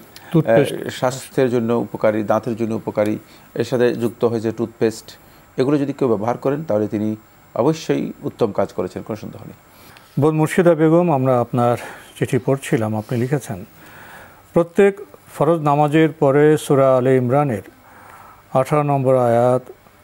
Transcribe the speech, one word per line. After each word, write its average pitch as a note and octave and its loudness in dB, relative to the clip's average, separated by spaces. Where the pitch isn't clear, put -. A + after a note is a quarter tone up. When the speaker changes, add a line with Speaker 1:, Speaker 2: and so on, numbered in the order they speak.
Speaker 1:
টুথপেস্ট। C#3 0
Speaker 2:
স্বাস্থ্যের C3 -2
জন্য A#2 0
উপকারী, A2 -2
দাঁতের A2 -2
জন্য A2+ -4
উপকারী, G#2+ -4
এর - -4
সাথে A#2+ 0
যুক্ত A#2 -4
হয়েছে A2+ -2
টুথপেস্ট। A2 -6
এগুলো C3+ 0
যদি C#3 -4
কেউ C#3 -2
ব্যবহার A2+ -2
করেন C#3+ -4
তাহলে G#2+ -2
তিনি G#2+ -4
অবশ্যই C#3+ -2
উত্তম B2+ -4
কাজ F#2+ -4
করেছেন, F#2 -8
কোনো G#2+ -10
সন্দেহ - -16
নেই। - -18
Speaker 1:
বোন D#3 2
মুর্শিদা D#3+ 2
বেগম, D#3+ 4
আমরা C3 2
আপনার A#2+ 0
চিঠি B2+ -2
পড়ছিলাম, A#2+ -2
আপনি G#2+ -6
লিখেছেন, A#2+ -4
প্রত্যেক G3 2
ফরজ D#3+ 0
নামাজের D3 4
পরে D3 4
সূরা C3+ 4
আলে C3 2
ইমরানের C3 0
আঠারো D3 0
নম্বর C3+ 2
আয়াত, B2 2